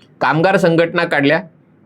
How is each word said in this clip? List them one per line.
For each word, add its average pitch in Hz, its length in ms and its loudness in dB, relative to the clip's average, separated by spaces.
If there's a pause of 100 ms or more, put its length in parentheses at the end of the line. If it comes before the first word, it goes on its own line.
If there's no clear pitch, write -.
(200)
कामगार 165 360 0
संघटना 170 480 0
काढल्या, 151 360 0 (460)